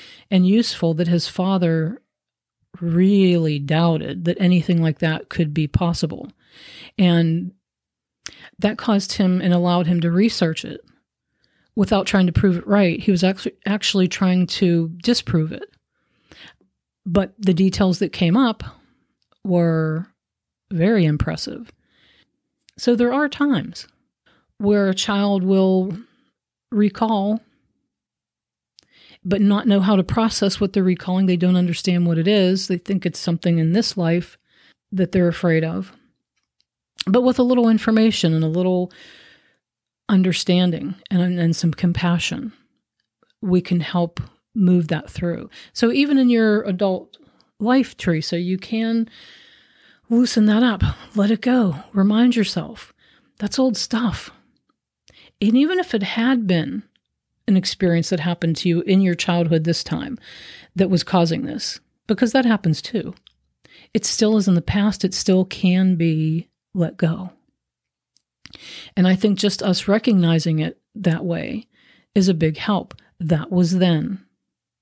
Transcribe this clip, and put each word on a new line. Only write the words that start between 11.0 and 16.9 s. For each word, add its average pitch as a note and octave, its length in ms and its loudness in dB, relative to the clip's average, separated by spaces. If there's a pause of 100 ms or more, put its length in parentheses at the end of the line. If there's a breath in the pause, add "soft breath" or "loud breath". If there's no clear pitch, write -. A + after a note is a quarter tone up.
without G3+ 320 0
trying F#3+ 200 2
to E3+ 80 0
prove F#3 240 2
it - 100 -12
right. G3+ 320 2
He - 120 0
was F3+ 120 2
actu-, F#3+ 320 -2 (100)
actually G3 440 0
trying F3+ 380 0
to E3+ 420 0 (120)
disprove E3+ 520 0
it. - 160 -16 (1400 loud breath)